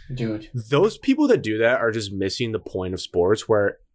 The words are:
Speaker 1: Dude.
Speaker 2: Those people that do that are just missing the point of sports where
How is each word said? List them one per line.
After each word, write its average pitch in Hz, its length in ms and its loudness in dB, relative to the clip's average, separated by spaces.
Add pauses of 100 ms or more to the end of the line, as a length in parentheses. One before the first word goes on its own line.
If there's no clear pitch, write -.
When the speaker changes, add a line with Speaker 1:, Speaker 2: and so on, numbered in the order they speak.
(120)
Speaker 1:
Dude. 113 400 -6
Speaker 2:
Those 131 440 0
people 277 320 2
that 180 120 4
do 107 180 -2
that 117 200 4
are 113 100 0
just 107 220 -4
missing 98 400 -4
the 110 80 -2
point 92 340 -6
of 92 60 -6
sports 90 480 0
where 104 300 2 (180)